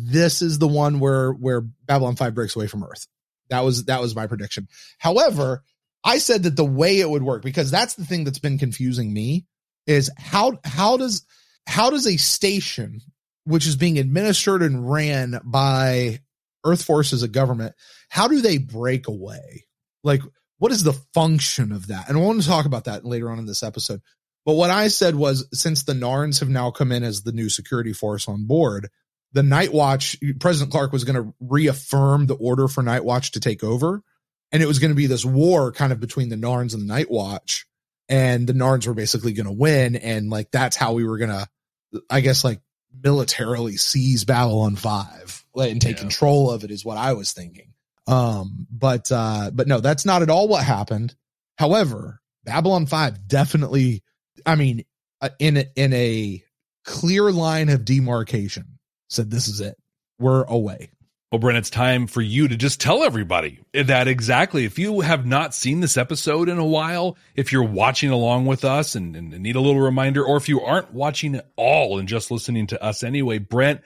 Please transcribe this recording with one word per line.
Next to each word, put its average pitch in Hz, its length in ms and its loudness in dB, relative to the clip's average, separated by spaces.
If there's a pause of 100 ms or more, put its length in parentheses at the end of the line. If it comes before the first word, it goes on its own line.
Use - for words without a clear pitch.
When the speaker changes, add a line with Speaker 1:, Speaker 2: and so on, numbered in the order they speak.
Speaker 1:
"This 165 340 2
is 160 160 0
the 151 100 4
one 147 320 2
where, 135 320 2
where 123 300 -2
Babylon 123 540 -2
Five 120 180 -2
breaks 110 220 -4
away 107 100 -4
from 104 180 -8
Earth." - 220 -16 (440)
That 127 140 0
was, 123 220 0
that 131 160 -2
was 117 140 -4
my 110 100 -6
prediction. 101 420 -8 (300)
However, 165 640 2 (400)
I 240 140 2
said 226 260 2
that 160 120 0
the 156 100 2
way 151 340 4
it 180 100 2
would 147 120 0
work, 127 220 -2
because 135 260 -2
that's 202 240 0
the 180 120 -10
thing 165 180 -4
that's 139 160 -6
been 139 180 -2
confusing 123 560 -2
me, 120 320 -2 (400)
is 143 320 2
how, 214 460 0
how 190 340 0
does, 254 260 -4 (440)
how 240 240 2
does 285 160 -2
a 180 100 2
station 123 840 -2 (440)
which 156 220 0
is 151 100 0
being 165 220 2
administered 185 640 0
and 127 280 -2
ran 139 540 -2
by 131 720 0 (460)
Earth 170 180 2
Force 151 300 2
as 120 100 0
a 120 60 -2
government, 123 460 -2 (340)
how 202 180 2
do 285 140 4
they 196 160 2
break 123 500 -4
away? 107 580 -14 (380)
Like, 139 180 2 (360)
what 226 160 2
is 208 100 0
the 151 100 4 (200)
function 147 580 2
of 95 160 -8
that? 95 220 -10
And 143 80 0
I 160 40 4
want 214 200 2
to 147 60 0
talk 160 180 2
about 123 200 -2
that 107 200 -8
later 120 240 -4
on 113 100 -8
in 113 60 -10
this 104 180 -6
episode. 107 380 -8 (440)
But 156 100 2
what 175 160 4
I 208 180 2
said 180 260 2
was, 139 380 0
since 160 300 -2
the 143 100 -2
Narns 135 480 -2
have 135 80 -2
now 123 220 0
come 127 200 -2
in 123 120 0
as 101 180 -6
the 113 100 -6
new 110 160 -4
security 113 460 -4
force 104 340 -6
on 104 200 -6
board, 110 420 0 (440)
the 139 100 4
Night 160 300 4
Watch, 139 440 2 (220)
President 147 320 0
Clark 139 220 0
was 127 100 -2
gonna 120 360 -2
reaffirm 139 880 2
the 139 80 0
order 127 320 0
for 135 140 -2
Night 120 240 -2
Watch 123 280 -2
to 110 60 -8
take 107 240 -2
over. 143 380 0 (500)
And 160 120 2
it - 20 4
was 147 140 2
gonna 156 160 2
be 143 120 4
this 123 180 -2
war 139 480 4
kind 135 180 0
of 117 80 -2
between 120 300 -4
the 113 80 -6
Narns 120 360 -2
and 110 100 -6
the 101 100 -6
Night 131 180 -2
Watch. 101 540 -4 (440)
And 127 380 2
the 127 60 0
Narns 131 340 2
were 123 60 -2
basically 110 400 -2
gonna 101 180 -4
win. 127 460 2
And, 107 320 -4
like, 110 220 -6
that's 127 260 -2
how 117 160 0
we 117 120 0
were 110 120 -4
gonna, 104 300 -4 (640)
I 135 120 2
guess, 131 220 2
like, 117 180 -2 (420)
militarily 120 720 0
seize 127 460 2
Babylon 110 520 2
Five, 98 680 -6 (100)
like, 123 180 -2
and 113 100 -2
take 113 160 2
Speaker 2:
Yeah. - 60 -12
Speaker 1:
control 143 460 4
of 113 140 -4
it 104 80 -14
is 104 140 -12
what 110 120 -6
I 131 160 0
was 101 200 -6
thinking. 87 400 -16 (340)
Um, 113 640 0
but, 123 400 -2
uh, 110 420 -2
but 123 140 0
no, 127 140 2
that's 139 240 0
not 185 160 4
at 156 80 2
all 185 180 4
what 180 160 2
happened. 110 500 -2 (440)
However, 147 640 0 (240)
Babylon 165 400 2
Five 123 420 -2
definitely, 135 760 2 (420)
I 160 100 4
mean, 131 300 0 (360)
uh, 139 80 -4 (100)
in 147 180 4
a, 135 80 2 (100)
in 135 180 2
a 110 500 -2 (420)
clear 196 460 2
line 160 380 2
of 131 140 4
demarcation, 117 960 -2 (300)
said, 110 200 -4
"This 117 180 -2
is 104 140 -8
it. 101 140 -10 (440)
We're 131 240 4
away." 113 480 -4 (380)
Speaker 2:
Well, 117 100 0
Brent, 120 180 2
it's 107 120 -2
time 123 380 0
for 120 140 -4
you 123 260 2
to 117 80 -2
just 135 240 -2
tell 220 240 2
everybody 87 560 -2 (140)
that 131 340 2
exactly. 127 560 2
If 110 160 -4
you 202 220 -2
have 147 240 0
not 139 280 0
seen 147 280 -2
this 156 160 0
episode 156 500 0
in 175 100 -2
a 165 80 0
while, 170 520 -2 (180)
if 135 160 -2
you're 131 120 2
watching 113 480 2
along 123 340 2
with 135 180 0
us 139 320 0
and, 87 180 -6
and 80 180 -12
need 101 260 -4
a - 20 2
little 139 220 4
reminder, 135 420 2
or 139 140 2
if 139 100 -2
you 139 140 2
aren't 165 320 -2
watching 143 420 -4
at - 220 -12
all 117 420 2
and 95 80 -6
just 110 240 -4
listening 113 360 -2
to 107 140 -8
us 107 220 -4
anyway, 123 360 -2
Brent, 131 460 0